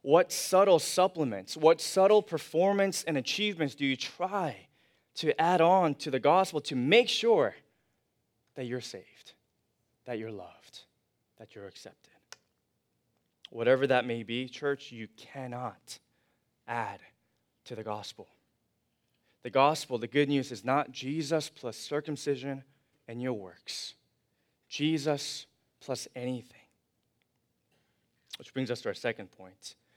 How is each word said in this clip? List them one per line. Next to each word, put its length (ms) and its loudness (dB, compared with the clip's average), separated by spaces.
What 320 4
subtle 460 4
supplements, 760 0
what 280 6
subtle 400 6
performance 840 0
and 140 -2
achievements 560 -2
do 100 -6
you 100 0
try 760 -6
to 220 0
add 220 4
on 360 6
to 140 -8
the 80 0
gospel 440 2
to 120 -8
make 360 4
sure 460 2
that 100 -10
you're 160 -6
saved, 540 -18
that 120 -6
you're 140 -8
loved, 520 -18
that 180 -20
you're 120 -16
accepted? 480 -20
Whatever 360 2
that 200 2
may 160 -6
be, 260 -6
church, 440 -6
you 160 -14
cannot 920 -14
add 360 -6
to 100 -14
the 100 -10
gospel. 460 -10
The 80 -10
gospel, 460 2
the 100 -4
good 220 2
news, 240 0
is 140 -10
not 260 0
Jesus 560 -4
plus 300 -12
circumcision 840 -6
and 140 -8
your 100 -2
works. 600 -12
Jesus 800 -4
plus 340 -8
anything. 460 -8
Which 140 -20
brings 180 -4
us 120 -6
to 80 -4
our 40 -4
second 360 -6
point, 460 -20